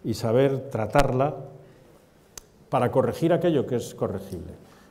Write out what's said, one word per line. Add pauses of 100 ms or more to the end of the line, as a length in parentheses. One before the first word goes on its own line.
y
saber
tratarla (1300)
para
corregir
aquello
que
es
corregible. (380)